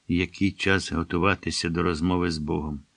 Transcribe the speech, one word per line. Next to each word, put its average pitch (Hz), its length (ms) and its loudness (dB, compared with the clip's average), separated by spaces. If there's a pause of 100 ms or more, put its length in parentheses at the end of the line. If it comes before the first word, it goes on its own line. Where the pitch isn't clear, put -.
Який 90 440 0
час 95 400 0
готуватися 82 760 0
до 82 140 0
розмови 87 480 0
з 78 80 -4
Богом? 76 420 -4 (160)